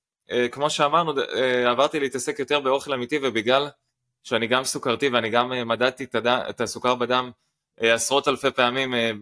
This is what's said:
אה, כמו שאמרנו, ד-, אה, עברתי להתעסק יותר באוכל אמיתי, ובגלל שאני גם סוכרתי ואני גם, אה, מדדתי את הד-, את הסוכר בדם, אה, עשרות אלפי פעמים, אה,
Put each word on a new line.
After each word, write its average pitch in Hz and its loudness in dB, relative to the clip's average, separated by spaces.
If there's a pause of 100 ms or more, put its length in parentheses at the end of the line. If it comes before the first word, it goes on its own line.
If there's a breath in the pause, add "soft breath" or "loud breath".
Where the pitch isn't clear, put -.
(300)
אה, 120 2
כמו 143 -2
שאמרנו, 156 2
ד-, 135 -4
אה, 123 0
עברתי 143 2
להתעסק 135 -4
יותר 143 0
באוכל 135 -2
אמיתי, 127 -2
ובגלל 127 0 (540)
שאני 117 -2
גם 127 0
סוכרתי 131 -2
ואני 117 0
גם, 123 2
אה, 123 -4
מדדתי 117 0
את - -8
הד-, 113 -2
את 120 0
הסוכר 120 0
בדם, 123 -2 (520)
אה, 113 4
עשרות 135 0
אלפי 131 0
פעמים, 127 0
אה, 117 0 (120)